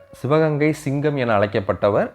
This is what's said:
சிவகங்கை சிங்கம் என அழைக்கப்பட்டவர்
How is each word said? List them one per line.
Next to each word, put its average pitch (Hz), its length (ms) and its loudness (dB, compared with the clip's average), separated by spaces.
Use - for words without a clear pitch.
சிவகங்கை 151 600 0
சிங்கம் 147 440 -2
என 117 220 2
அழைக்கப்பட்டவர் 104 760 0